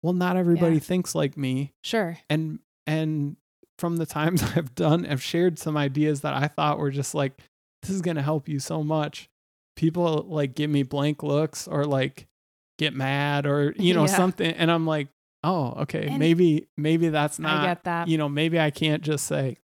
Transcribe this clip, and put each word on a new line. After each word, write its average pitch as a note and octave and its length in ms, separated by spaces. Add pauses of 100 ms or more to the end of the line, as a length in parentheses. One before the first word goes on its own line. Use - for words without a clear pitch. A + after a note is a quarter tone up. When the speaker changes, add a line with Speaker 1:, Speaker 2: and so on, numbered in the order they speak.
Speaker 1:
Well, E3+ 120
not F3+ 220
everybody E3+ 380
Speaker 2:
Yeah. D#3 60
Speaker 1:
thinks F3+ 340
like D3+ 220
me. C3+ 380 (100)
Speaker 2:
Sure. F3 340 (120)
Speaker 1:
And, D#3 300 (260)
and D#3 500 (420)
from E3+ 200
the D#3+ 80
times D#3+ 360
<laughs> - 140
I've D#3+ 180
done, E3+ 300
I've C3+ 180
shared E3+ 360
some D3+ 180
ideas D3 460
that C#3+ 100
I C3+ 160
thought D3 300
were D3 140
just C#3 220
like, C#3 240 (440)
"This - 80
is F#3+ 120
gonna D#3+ 200
help D3+ 260
you C#3+ 120
so D#3+ 220
much." D3+ 460 (480)
People, E3 520
like, D3 260
give D3+ 160
me C#3+ 140
blank C#3+ 380
looks D3+ 460
or, D3+ 160
like, C#3 440 (500)
get D3+ 160
mad C#3+ 520
or, C#3+ 320
you F3+ 160
know, D#3+ 100
Speaker 2:
<laughs> D3 40
Yeah. - 80
Speaker 1:
something. F3+ 360
And E3 180
I'm E3 160
like, D3+ 220 (340)
"Oh, D#3 300 (100)
okay. - 260
Speaker 2:
And C#3 100
Speaker 1:
Maybe, E3 500 (100)
maybe D#3+ 300
that's D3+ 320
Speaker 2:
I - 20
Speaker 1:
not," D#3 220
Speaker 2:
get F3 200
that. E3+ 240
Speaker 1:
you D#3+ 80
know, D3+ 120
maybe D#3+ 320
I D3+ 100
can't D#3 320
just D3 240
say C#3 380